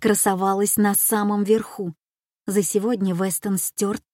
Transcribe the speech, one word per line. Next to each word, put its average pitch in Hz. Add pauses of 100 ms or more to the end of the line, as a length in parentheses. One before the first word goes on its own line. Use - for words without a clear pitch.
красовалось 196
на 208
самом 208
верху. 202 (520)
За 196
сегодня 196
Вестон 190
стёр - (160)